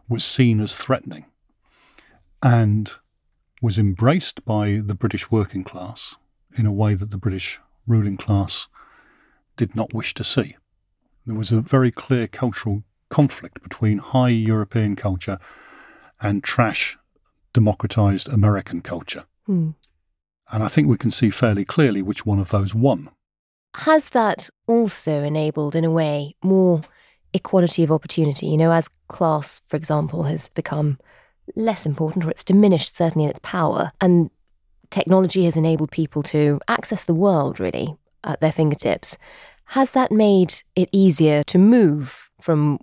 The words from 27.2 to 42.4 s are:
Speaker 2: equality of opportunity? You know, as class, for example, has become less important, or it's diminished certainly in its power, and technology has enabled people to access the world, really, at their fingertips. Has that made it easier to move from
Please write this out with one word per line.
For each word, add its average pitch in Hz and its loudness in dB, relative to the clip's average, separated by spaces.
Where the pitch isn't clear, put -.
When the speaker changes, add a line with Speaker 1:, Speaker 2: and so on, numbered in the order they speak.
Speaker 2:
equality 175 0
of 151 2
opportunity? 151 -2
You 156 0
know, 165 4
as 165 0
class, 151 -2
for 156 -6
example, 156 -2
has 156 -4
become 147 -4
less 220 -2
important, 160 -4
or 156 -2
it's - -8
diminished 190 4
certainly 160 0
in 147 -2
its - -12
power, 165 -2
and 175 4
technology 185 2
has 165 2
enabled 156 0
people 151 -4
to 147 0
access - -4
the 175 0
world, 165 0
really, 92 -6
at - -6
their 156 2
fingertips. - -2
Has 262 0
that 262 0
made 202 4
it 180 0
easier 156 4
to - 0
move 180 4
from 151 0